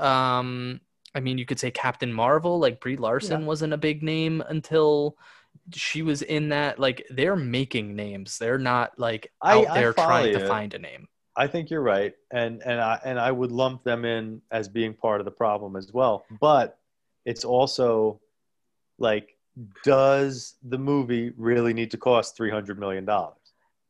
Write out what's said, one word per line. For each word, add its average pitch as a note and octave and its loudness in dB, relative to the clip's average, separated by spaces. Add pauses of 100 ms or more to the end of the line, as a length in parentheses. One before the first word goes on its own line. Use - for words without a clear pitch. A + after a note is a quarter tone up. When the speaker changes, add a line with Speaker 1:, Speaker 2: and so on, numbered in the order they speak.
Speaker 1:
um, B2+ 0 (340)
I C#3+ -4
mean, C3 -2
you B2 -6
could B2+ -6
say B2+ -4
Captain B2 -4
Marvel. D#3 2
Like, B2+ 2
Brie B2+ -6
Larson C3+ -2
Speaker 2:
Yeah. D#3 -6
Speaker 1:
wasn't D#3 -2
a D3+ -4
big D3+ -2
name D#3+ -2
until D3+ 2 (560)
she - -6
was D3+ -2
in D3+ -2
that. D3 0
Like, C3 0
they're D3 2
making A#2+ -2
names. G2+ -10
They're A#2+ 0
not, B2 0
like, A#2 -4
Speaker 2:
I, G3 6
Speaker 1:
out A3 6
Speaker 2:
I - 0
Speaker 1:
there A#2 4
trying E3+ 4
Speaker 2:
follow A#2 4
Speaker 1:
to G2 2
Speaker 2:
you. F#2+ -2
Speaker 1:
find G#2+ -4
a F#2+ -12
name. C2+ -16 (280)
Speaker 2:
I C3+ 2
think D#3+ -6
you're D#3+ -2
right. G2+ 0 (160)
And, A#2 -4
and A#2+ -2
I, A2+ 0
and C3 -4
I A#2+ 0
would B2 -2
lump C3 -2
them A#2 -2
in A2 -4
as A2 -4
being A2 -2
part G#2+ -2
of G2 -8
the G2+ -6
problem G#2 -2
as F#2+ -12
well. A#2+ 0 (160)
But D3 4 (460)
it's A#2+ -6
also, A#2+ 2 (760)
like, G#2+ 0 (520)
does C3+ 4
the B2+ -6
movie B2+ -2
really A#2 2
need A2+ -4
to A2+ -4
cost A#2 2
three A2+ -2
hundred G2+ -6
million F#2+ -4
dollars? G2 -2 (520)